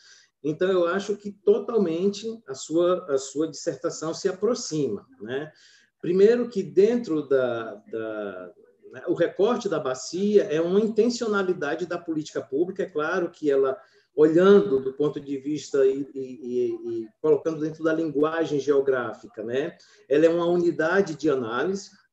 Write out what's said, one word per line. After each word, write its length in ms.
então 280
eu 140
acho 320
que 140
totalmente 1160
a 60
sua, 580
a 60
sua 320
dissertação 640
se 160
aproxima, 720
né? 320
Primeiro 500
que 120
dentro 680
da, 460
da, 800
né, 160
o 80
recorte 520
da 120
bacia 640
é 180
uma 180
intencionalidade 1080
da 100
política 440
pública, 420
é 60
claro 420
que 180
ela, 280
olhando 640
do 140
ponto 260
de 180
vista 480
e, 280
e, 80
e, 840
e 40
colocando 400
dentro 220
da 100
linguagem 680
geográfica, 840
né, 340
ela 180
é 40
uma 160
unidade 720
de 140
análise, 600